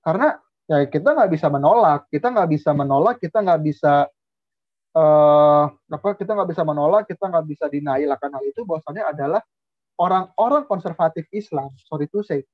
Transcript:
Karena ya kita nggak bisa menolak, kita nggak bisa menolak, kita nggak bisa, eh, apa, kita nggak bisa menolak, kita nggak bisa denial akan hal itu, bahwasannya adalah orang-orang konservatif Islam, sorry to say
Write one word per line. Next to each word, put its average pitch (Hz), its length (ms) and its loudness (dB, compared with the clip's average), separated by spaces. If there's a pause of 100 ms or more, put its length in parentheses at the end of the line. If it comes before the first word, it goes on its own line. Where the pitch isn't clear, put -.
Karena 220 360 0 (320)
ya 143 200 2
kita 180 240 0
nggak 240 200 2
bisa 160 200 -2
menolak, 156 560 2
kita 190 240 -2
nggak 196 200 0
bisa 151 240 -2
menolak, 165 440 0
kita 180 200 -4
nggak 175 240 2
bisa, 143 440 2 (840)
eh, 147 800 6
apa, - 360 -8 (120)
kita 208 160 -4
nggak 180 160 -2
bisa 165 160 -4
menolak, 156 400 2
kita 185 240 -8
nggak 160 160 -2
bisa 151 240 -8
denial 143 400 -4
akan 143 240 -6
hal 139 80 -10
itu, 139 240 -8
bahwasannya 160 400 -8
adalah 151 320 -4 (560)
orang-orang 190 720 -2
konservatif 170 640 -4
Islam, 143 400 -8 (160)
sorry 147 240 -8
to 202 80 -4
say 151 340 -6